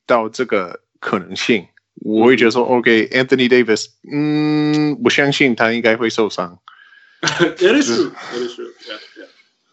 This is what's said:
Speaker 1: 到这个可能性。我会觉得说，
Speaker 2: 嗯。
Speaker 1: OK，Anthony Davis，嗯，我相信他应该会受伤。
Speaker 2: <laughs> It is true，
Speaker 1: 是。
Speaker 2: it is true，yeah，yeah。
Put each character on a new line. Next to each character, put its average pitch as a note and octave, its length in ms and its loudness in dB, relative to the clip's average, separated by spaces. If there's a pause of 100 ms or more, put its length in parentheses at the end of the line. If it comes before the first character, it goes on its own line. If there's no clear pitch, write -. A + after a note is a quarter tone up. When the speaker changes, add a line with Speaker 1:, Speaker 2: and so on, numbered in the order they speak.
Speaker 1:
到 A2+ 240 0
这 B2 160 -6
个 G2 360 -4 (200)
可 - 180 -4
能 F2+ 160 -10
性。 G2+ 320 -2 (280)
我 A2 320 0
会 B2+ 100 6
觉 A#2+ 80 2
得 A2+ 60 4
说， A#2 160 0
Speaker 2:
嗯。 B2+ 100 2
Speaker 1:
OK，Anthony B2 720 2
Davis， A#2 380 2 (260)
嗯， D3+ 880 0
我 A#2+ 60 4
相 C#3+ 240 2
信 C3 240 2
他 A2+ 160 2
应 A#2 80 -2
该 A2 160 2
会 A2+ 140 -2
受 A2 180 0
伤。 F2 300 -8 (640)
Speaker 2:
<laughs> - 0 -
It F3+ 580 2
is A#2 100 -2
true， A#2 60 0
Speaker 1:
是。 F3 140 -2
Speaker 2:
it A#2+ 400 -10
is - 100 -18
true，yeah，yeah。 - 680 -18 (440)